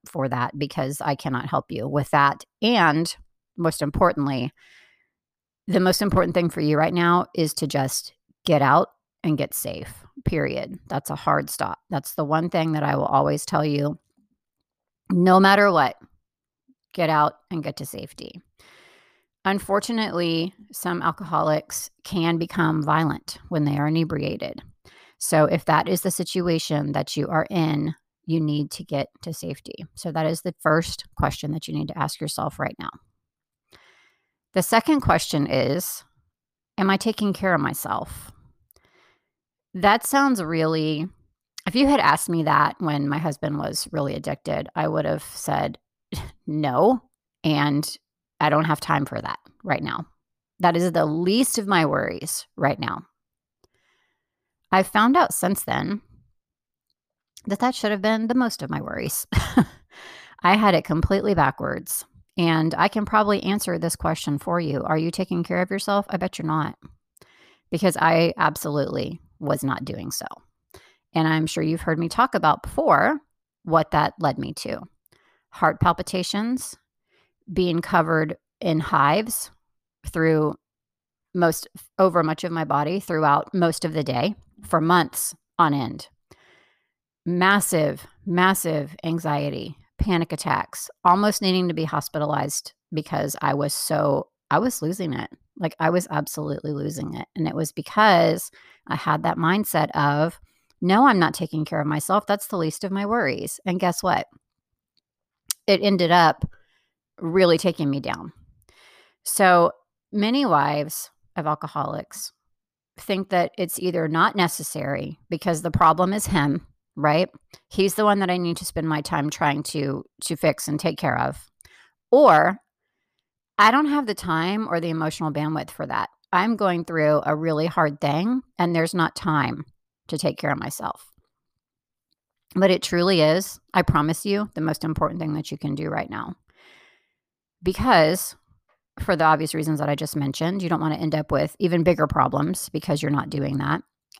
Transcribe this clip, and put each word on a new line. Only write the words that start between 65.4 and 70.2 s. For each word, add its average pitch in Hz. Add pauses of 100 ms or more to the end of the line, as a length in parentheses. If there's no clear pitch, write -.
care 180
of 180
yourself? 202
I -
bet 185
you're 160
not, 156 (920)
because 175
I 165
absolutely 147 (180)
was 147
not 135
doing -
so. - (880)